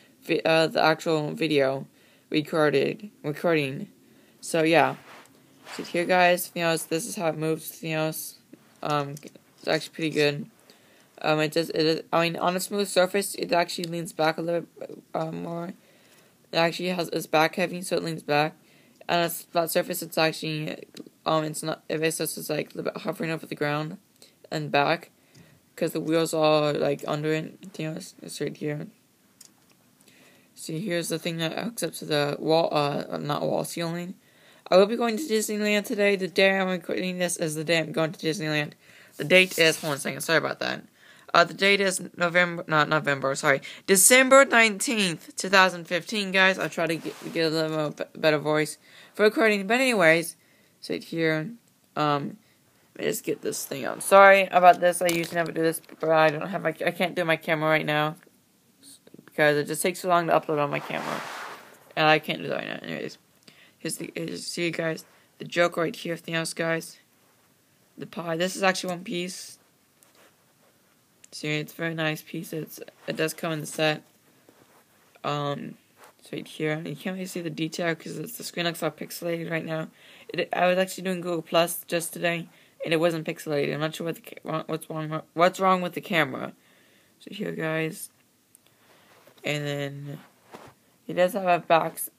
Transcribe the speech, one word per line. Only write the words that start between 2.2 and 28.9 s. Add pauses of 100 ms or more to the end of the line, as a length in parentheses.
recorded, (120)
recording. (540)
So
yeah, (760)
so
here,
guys,
you
know,
this
is
how
it
moves.
You
know, (720)
um, (420)
it's
actually
pretty
good. (720)
Um,
it
does,
it
is, (100)
I
mean,
on
a
smooth
surface,
it
actually
leans
back
a
little (120)
bit, (160)
uh,
more. (800)
It
actually
has,
it's
back
heavy,
so
it
leans
back. (520)
And
a
flat
surface,
it's
actually, (420)
um,
it's
not,
if
it's
just,
it's,
like,
a
little
bit
hovering
over
the
ground (500)
and
back, (640)
'cause
the
wheels
are,
like,
under
it, (180)
you
know,
it's,
it's
right
here. (1700)